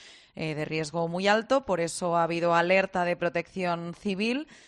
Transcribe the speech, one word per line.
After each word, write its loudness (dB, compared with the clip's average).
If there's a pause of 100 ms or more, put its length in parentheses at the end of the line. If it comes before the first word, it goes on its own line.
(360)
eh, -6
de -4
riesgo -2
muy -2
alto. 2
Por 0
eso -2
ha 4
habido 2
alerta 2
de 0
protección -4
civil. -2 (200)